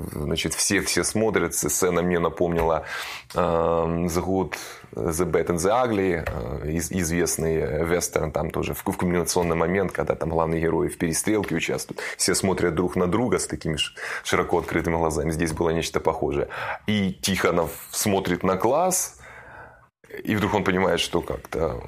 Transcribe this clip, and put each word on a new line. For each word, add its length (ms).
значит, 400
все, 260
все 240
смотрят. 500
С-, 140
сцена 340
мне 180
напомнила, 640
эм, 720
The 200
Good, 280
The 360
Bad 180
and 100
the 140
Ugly, 420
э, 460
из-, 180
известный 960
вестерн, 480
там 180
тоже 240
в, 120
в 100
кульминационный 640
момент, 340
когда 240
там 140
главный 320
герой 260
в 100
перестрелке 580
участвует. 440
Все 180
смотрят 400
друг 220
на 120
друга 320
с 80
такими 280
ш-, 180
широко 360
открытыми 360
глазами. 360
Здесь 200
было 200
нечто 280
похожее. 480
И 240
Тихонов 600
смотрит 520
на 120
класс, 640
и 120
вдруг 180
он 100
понимает, 360
что 220
как-то, 680